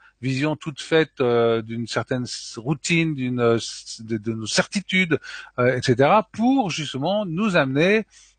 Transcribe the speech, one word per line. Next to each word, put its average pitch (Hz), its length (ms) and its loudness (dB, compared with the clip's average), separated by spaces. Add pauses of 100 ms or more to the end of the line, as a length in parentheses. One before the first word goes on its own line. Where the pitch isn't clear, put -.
(200)
vision 135 360 -2
toute - 240 -10
faite, 160 400 0
euh, 117 420 2
d'une 113 240 -8
certaine 127 380 -4
s-, - 320 -12
routine, 160 580 0
d'une, 123 240 -4
euh, 117 180 4
s-, - 480 -8
de, 110 120 -4
de 107 160 -4
nos 110 140 -8
certitudes, 185 720 0 (400)
euh, 127 160 4
et 127 60 -4
cetera, 143 500 4
pour 240 380 2
justement 156 540 -4
nous 185 300 -2
amener 165 500 2 (340)